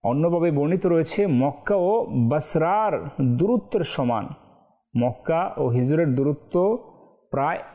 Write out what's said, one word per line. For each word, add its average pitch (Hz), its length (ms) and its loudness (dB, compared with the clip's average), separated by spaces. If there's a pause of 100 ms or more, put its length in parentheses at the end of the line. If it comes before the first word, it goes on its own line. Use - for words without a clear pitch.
অন্যভাবে 165 480 2
বর্ণিত 151 340 0
রয়েছে 170 420 2
মক্কা 139 480 0
ও 196 300 2 (240)
বসরার 160 800 0 (120)
দূরত্বের 170 600 0
সমান। 120 440 -2 (720)
মক্কা 160 600 -2
ও 139 100 0
হিজরের 131 480 2
দূরত্ব 175 640 0 (540)
প্রায় 156 280 -2 (160)